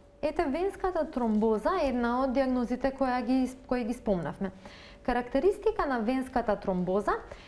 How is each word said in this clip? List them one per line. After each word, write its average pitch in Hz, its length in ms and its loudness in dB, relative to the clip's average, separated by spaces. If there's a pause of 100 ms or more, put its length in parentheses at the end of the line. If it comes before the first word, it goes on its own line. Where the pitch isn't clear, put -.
(220)
Ете, 311 240 0
венската 349 640 0
тромбоза 220 600 2 (120)
е 277 60 2
една 240 340 0
од 269 100 0
диагнозите 254 640 0
која 254 320 0
ги, 254 240 2 (160)
кои 247 180 -2
ги 226 80 -4
спомнавме. 185 580 -2 (520)
Карактеристика 302 840 0
на 254 140 0
венската 233 560 0
тромбоза 190 560 0 (360)